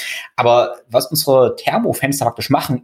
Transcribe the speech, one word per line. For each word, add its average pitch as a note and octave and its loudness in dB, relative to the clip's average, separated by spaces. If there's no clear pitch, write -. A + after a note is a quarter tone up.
Aber A#2+ 2
was C#3 0
unsere C3 2
Thermofenster D3 -2
praktisch A#2 -2
machen, C3+ 0